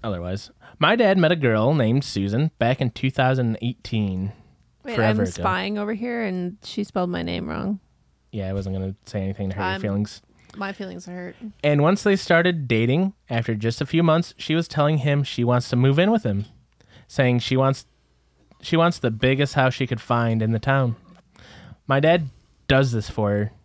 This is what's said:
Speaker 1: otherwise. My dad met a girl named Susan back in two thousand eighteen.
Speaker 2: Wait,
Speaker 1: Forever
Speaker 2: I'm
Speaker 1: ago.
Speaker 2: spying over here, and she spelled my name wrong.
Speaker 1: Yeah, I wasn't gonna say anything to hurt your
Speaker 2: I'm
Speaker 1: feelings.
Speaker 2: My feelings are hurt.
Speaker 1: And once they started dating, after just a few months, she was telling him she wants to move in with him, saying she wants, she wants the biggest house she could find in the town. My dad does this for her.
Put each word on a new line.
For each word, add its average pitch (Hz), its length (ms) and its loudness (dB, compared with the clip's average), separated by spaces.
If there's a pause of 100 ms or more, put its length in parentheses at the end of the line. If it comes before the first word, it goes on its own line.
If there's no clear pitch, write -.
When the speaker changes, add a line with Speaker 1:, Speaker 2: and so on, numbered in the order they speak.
Speaker 1:
otherwise. 92 480 -6 (280)
My 139 180 4
dad 196 220 4
met 165 140 4
a 175 40 2
girl 123 380 2
named 131 300 2
Susan 104 540 -2
back 120 220 0
in 123 100 0
two 131 200 -2
thousand 127 520 0
eighteen. 104 680 -4 (520)
Speaker 2:
Wait, 233 120 -6
Speaker 1:
Forever 107 260 2
Speaker 2:
I'm 92 60 0
Speaker 1:
ago. - 20 -4 (120)
Speaker 2:
spying 190 360 -2
over 208 160 -4
here, 233 280 -6
and 185 400 -6
she - 220 -6
spelled 180 260 -2
my 175 120 -4
name - 260 -6
wrong. 190 320 -4 (500)
Speaker 1:
Yeah, 98 180 -6
I 95 40 -4
wasn't 95 240 -4
gonna 95 180 -6 (100)
say 101 180 -6
anything 98 280 -4
to 90 60 -6
hurt 98 60 -4
your 92 120 -2
Speaker 2:
I'm 95 60 -8
Speaker 1:
feelings. 101 420 -4 (340)
Speaker 2:
My 196 160 -8
feelings 185 360 -12
are 175 40 -14
hurt. 180 240 -12 (260)
Speaker 1:
And 147 200 4
once 185 200 4
they 196 140 4
started 170 520 2
dating, 127 440 2 (160)
after 113 260 -2
just 113 260 -2
a 143 60 -2
few 165 160 2
months, 165 360 2
she - 160 -4
was 165 140 0
telling 151 300 2
him 143 260 2
she 120 200 -2
wants 123 260 2
to 123 60 0
move 135 220 4
in 190 120 4
with 226 140 2
him, 104 220 -2 (640)
saying 123 320 2
she 131 160 -2
wants, 135 280 0 (760)
she - 140 -2
wants 170 220 2
the 117 120 0
biggest 131 440 0
house 131 200 2
she 131 120 -2
could 120 140 -4
find 117 400 0
in 110 120 0
the 113 60 0
town. 135 380 0 (920)
My 139 140 2
dad 160 300 2 (380)
does 135 240 4
this 110 180 -4
for 104 200 -2
her. 104 220 0 (120)